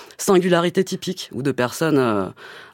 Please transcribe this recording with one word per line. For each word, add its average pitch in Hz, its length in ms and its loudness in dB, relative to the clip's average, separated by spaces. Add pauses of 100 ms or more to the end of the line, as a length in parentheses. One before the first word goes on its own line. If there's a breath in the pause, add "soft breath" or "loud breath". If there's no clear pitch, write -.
(180 loud breath)
singularité 175 640 2
typique - 500 -8
ou 117 80 -8
de 139 100 -2
personnes, 143 460 -2
euh, 110 280 0 (480 loud breath)